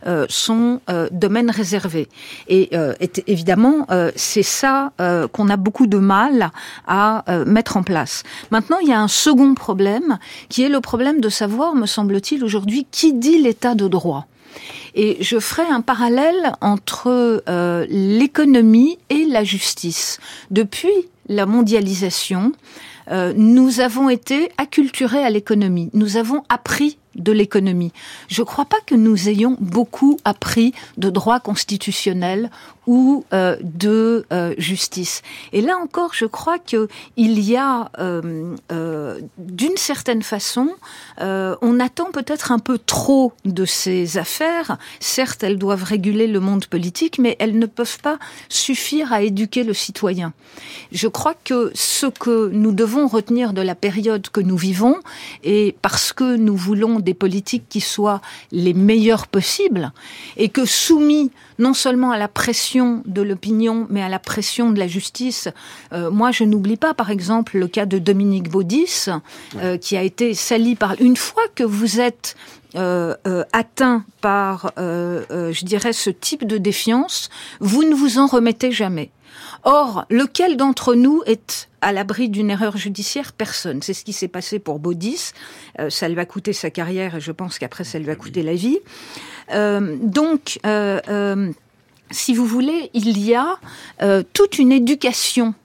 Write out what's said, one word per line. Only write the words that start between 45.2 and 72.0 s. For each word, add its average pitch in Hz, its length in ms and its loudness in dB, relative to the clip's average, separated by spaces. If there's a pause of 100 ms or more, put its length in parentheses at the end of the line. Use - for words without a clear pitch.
elles 196 140 0
doivent 190 260 -2
réguler 208 420 0
le 208 140 0
monde 196 240 0
politique, 180 540 -4
mais 240 200 2
elles 220 200 0
ne 226 80 2
peuvent 226 340 -6
pas 294 180 -4 (300)
suffire - 640 -2
à 208 100 2
éduquer 208 420 0
le 220 100 -2
citoyen. 180 580 -4 (600)
Je 202 160 -2
crois - 260 -2 (100)
que 240 300 0
ce - 320 -2
que 226 420 0
nous 214 240 2
devons 226 340 2
retenir 233 460 0
de 190 100 -2
la 185 120 -2
période 202 560 -2
que 214 100 -2
nous 185 160 0
vivons, 190 400 2 (480)
et 208 380 2
parce - 320 -2
que 254 220 0
nous 214 200 2
voulons 208 420 0
des 185 160 0
politiques 196 540 -2
qui 214 120 -4
soient 202 400 -2 (300)
les 180 240 0
meilleures 220 540 4
possibles, 202 640 0 (440)
et 214 120 2
que 262 160 0
soumis 294 640 2 (280)
non 254 160 4
seulement 254 360 0
à 226 80 0
la 208 100 -2
pression 240 800 -2
de 202 160 -4
l'opinion, 220 680 -2
mais 196 120 -2
à 185 60 -4
la 190 100 -4
pression 226 540 -2
de 202 60 2
la 185 100 0
justice. 202 600 -6 (440)
Euh, 170 180 -4
moi, 214 220 2
je 233 120 2
n'oublie 208 340 2
pas, 320 160 0
par 220 160 -4
exemple, 208 480 -2
le 180 100 0
cas 196 180 -2
de 190 120 0
Dominique 190 500 0
Baudis, 196 580 0 (500)
euh, 180 200 -2
qui 180 200 -4
a 185 60 0
été 214 320 0
sali 233 400 0
par, 202 260 0
une 247 160 6
fois - 260 -2 (120)
que - 80 -2
vous 214 380 0